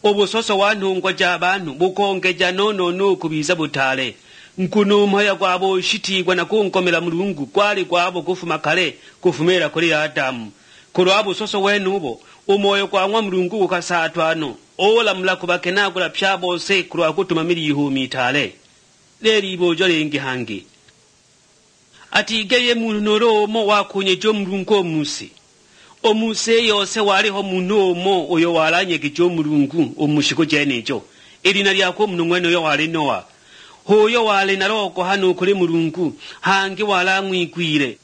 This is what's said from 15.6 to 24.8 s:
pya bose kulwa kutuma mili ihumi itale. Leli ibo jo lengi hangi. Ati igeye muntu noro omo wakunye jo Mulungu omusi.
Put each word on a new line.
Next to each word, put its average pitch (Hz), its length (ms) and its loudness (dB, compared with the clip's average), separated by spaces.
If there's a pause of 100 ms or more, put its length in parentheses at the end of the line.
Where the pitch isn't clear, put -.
pya 190 280 -2
bose 180 460 -2
kulwa 165 300 -2
kutuma 165 320 -2
mili 170 220 -2
ihumi 139 380 0
itale. 127 500 -2 (680)
Leli 214 300 2
ibo 175 220 0
jo 185 140 0
lengi 151 300 0
hangi. 123 480 -6 (1400)
Ati 214 300 0
igeye 240 340 0
muntu 226 260 -2
noro 214 420 2
omo 214 240 0
wakunye 196 500 0
jo 214 160 0
Mulungu 196 420 -2
omusi. 160 560 -2 (720)